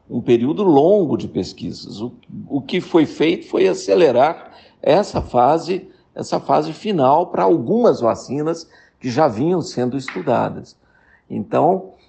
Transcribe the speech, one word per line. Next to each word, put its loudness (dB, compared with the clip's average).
um -6
período 2
longo 4
de -6
pesquisas. -10
O, -10
o -6
que -4
foi 2
feito -2
foi 2
acelerar 2
essa 0
fase, 0
essa -6
fase -2
final 2
pra -2
algumas 2
vacinas -4
que -8
já 2
vinham -2
sendo -4
estudadas. -6
Então, -2